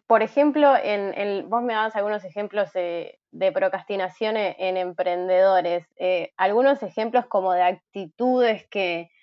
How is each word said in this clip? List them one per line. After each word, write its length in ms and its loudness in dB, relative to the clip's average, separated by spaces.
por 160 4
ejemplo, 540 4
en, 420 -2
en, 300 -4
vos 140 -2
me 100 -2
dabas 240 -2
algunos 280 -4
ejemplos 500 -4
de, 440 -6
de 220 0
procrastinación 840 -4
en, 220 -2
en 180 -2
emprendedores, 1080 2
eh, 400 -2
algunos 460 2
ejemplos 420 -2
como 300 0
de 80 2
actitudes 1040 0
que, 400 -4